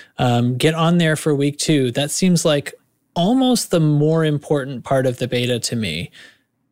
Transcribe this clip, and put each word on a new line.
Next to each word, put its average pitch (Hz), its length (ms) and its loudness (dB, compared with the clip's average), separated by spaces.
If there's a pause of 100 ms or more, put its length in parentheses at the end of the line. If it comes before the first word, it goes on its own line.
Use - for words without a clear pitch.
(180)
um, 123 380 2
get 156 180 2
on 165 240 2
there 160 180 2
for 151 180 -2
week 143 240 -2
two. 135 320 0
That 143 220 -4
seems 180 320 2
like 147 280 0 (440)
almost 247 560 0
the 175 80 4
more 156 440 2
important 139 600 -4
part 135 220 0
of 123 120 -2
the 127 80 -4
beta 123 320 -2
to - 180 -6
me, 90 360 -6 (600)